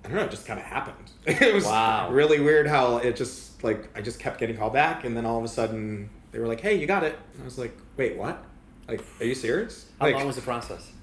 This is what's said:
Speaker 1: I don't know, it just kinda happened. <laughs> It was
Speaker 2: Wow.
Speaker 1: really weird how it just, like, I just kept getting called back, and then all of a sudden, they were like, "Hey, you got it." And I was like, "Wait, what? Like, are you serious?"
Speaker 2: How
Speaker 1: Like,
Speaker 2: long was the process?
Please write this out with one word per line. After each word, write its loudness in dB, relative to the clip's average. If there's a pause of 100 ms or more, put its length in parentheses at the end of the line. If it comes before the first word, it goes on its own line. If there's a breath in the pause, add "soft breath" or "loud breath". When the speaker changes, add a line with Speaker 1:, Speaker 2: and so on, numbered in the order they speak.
Speaker 1:
I -10
don't -2
know, 0
it -4
just -12
kinda -8
happened. -10
<laughs> -20
It 4
was 4
Speaker 2:
Wow. 2
Speaker 1:
really 6
weird 6
how 4
it 0
just, -8
like, -2
I -10
just -8
kept -6
getting -2
called -2
back, 2
and -2
then -4
all 0
of -2
a -4
sudden, -4 (240)
they -6
were -2
like, -2
"Hey, 2
you 0
got 2
it." -4 (160)
And -16
I -14
was -12
like, -8 (220)
"Wait, -2
what? -6 (460)
Like, -4 (220)
are -2
you 2
serious?" -4 (160)
Speaker 2:
How 4
Speaker 1:
Like, 4
Speaker 2:
long 0
was -4
the -8
process? -8 (120)